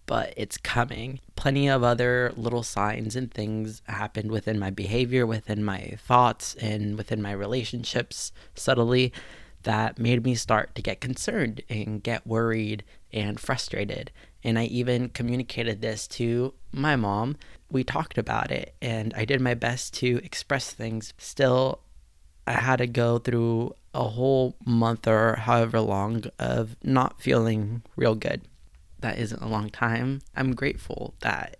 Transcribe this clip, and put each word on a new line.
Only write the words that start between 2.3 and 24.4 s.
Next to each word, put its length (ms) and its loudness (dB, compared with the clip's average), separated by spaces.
little 280 -2
signs 520 -2
and 180 -4
things 520 -4
happened 440 -4
within 300 0
my 100 -2
behavior, 560 2
within 380 -2
my 300 -4
thoughts, 500 4
and 420 -2
within 240 -4
my 100 -4
relationships 1000 -4
subtly 580 4
that 340 0
made 280 2
me 100 2
start 400 0
to 60 -8
get 180 -2
concerned 720 -2
and 340 -4
get 240 -4
worried 560 0
and 260 -2
frustrated. 720 -4
And 160 2
I 60 2
even 420 0
communicated 720 -2
this 300 -4
to 440 0
my 240 2
mom. 400 0
We 140 0
talked 320 -4
about 340 0
it, 300 -6
and 320 -2
I 100 -2
did 160 2
my 140 4
best 460 -2
to 260 2
express 460 -4
things. 460 -6
Still, 640 2
I 80 -2
had 240 2
to 100 2
go 300 2
through 580 0
a 160 -2
whole 480 2